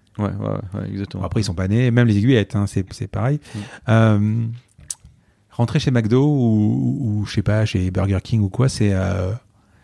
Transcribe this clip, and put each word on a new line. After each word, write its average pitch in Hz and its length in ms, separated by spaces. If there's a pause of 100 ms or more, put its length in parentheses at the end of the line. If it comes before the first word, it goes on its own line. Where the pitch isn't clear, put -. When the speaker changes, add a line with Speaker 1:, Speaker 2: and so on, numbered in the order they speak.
(180)
Speaker 1:
Ouais, 104 60
ouais, 95 80 (160)
ouais, 101 320
ouais, 98 100
exactement. 98 300
Speaker 2:
Bon, 98 60
après, 110 160
ils - 20
sont 95 100
panés, 107 380
même 120 160
les 104 80
aiguillettes, 110 400
hein, 101 100
c'est, 98 260
c'est - 140
pareil. 123 320 (160)
Speaker 1:
Mhm. 107 60 (300)
Speaker 2:
Euh, 110 560 (1040)
rentrer 117 280
chez 135 140
McDo 120 340
ou, 151 60
ou, 120 880
ou, 98 60
je - 80
sais 107 80
pas, 110 220
chez 92 280
Burger 95 320
King 113 160
ou 98 80
quoi, 123 200
c'est, 104 240
euh, 92 380 (540)